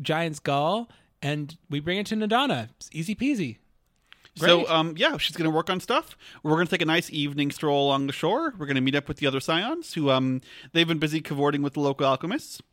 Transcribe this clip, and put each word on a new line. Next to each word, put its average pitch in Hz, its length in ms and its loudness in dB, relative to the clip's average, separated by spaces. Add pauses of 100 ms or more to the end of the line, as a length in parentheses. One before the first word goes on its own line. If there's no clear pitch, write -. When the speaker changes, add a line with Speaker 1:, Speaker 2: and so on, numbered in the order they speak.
Speaker 1:
giant's 156 400 -2
gall, 160 480 0 (320)
and 147 360 -4 (120)
we 143 120 -4
bring 175 180 -2
it 202 80 -4
to 214 100 -2
Nadana. 214 600 0
It's - 160 -20
easy 165 220 -4
peasy. 214 440 -2 (800)
Speaker 2:
So, 170 240 8
Speaker 1:
Great. 160 100 0
Speaker 2:
um, 160 260 2
yeah, 226 220 2
she's - 180 -4
gonna 160 140 0
work 160 200 0
on 185 80 0
stuff. - 380 -2 (260)
We're 151 140 2
gonna 170 100 4
take 175 160 0
a 156 40 0
nice 165 240 2
evening 143 420 -2
stroll 143 360 2
along 139 200 2
the 139 60 -4
shore. 262 440 0
We're 151 80 -8
gonna 139 140 2
meet 135 160 2
up 139 120 -2
with 151 100 -6
the 147 80 -2
other 135 140 0
Scions, 220 540 -2
who, 143 160 0
um, 131 300 2 (320)
they've 165 160 2
been 165 100 0
busy 151 220 -2
cavorting 147 420 0
with 143 120 -4
the 151 60 -4
local 139 260 0
alchemists. 165 540 -4 (120)